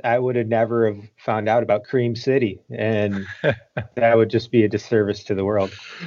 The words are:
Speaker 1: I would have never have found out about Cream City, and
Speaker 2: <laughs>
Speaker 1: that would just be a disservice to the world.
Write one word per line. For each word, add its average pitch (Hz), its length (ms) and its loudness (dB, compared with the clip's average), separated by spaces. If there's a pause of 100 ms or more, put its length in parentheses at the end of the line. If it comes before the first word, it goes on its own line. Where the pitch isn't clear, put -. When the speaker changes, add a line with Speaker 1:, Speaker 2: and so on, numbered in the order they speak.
Speaker 1:
I 117 160 2
would 127 160 0
have 117 140 0
never 113 440 2
have 104 120 -12 (120)
found 107 320 -2
out 120 140 2
about 104 220 0
Cream 120 320 -2
City, 123 440 0 (100)
and 104 540 -2 (100)
Speaker 2:
<laughs> - 600 -6
Speaker 1:
that 117 220 4
would 110 140 4
just 113 200 -2
be 117 140 4
a 101 40 2
disservice 104 560 -2
to 104 120 -2
the 98 80 -2
world. 98 260 0 (360)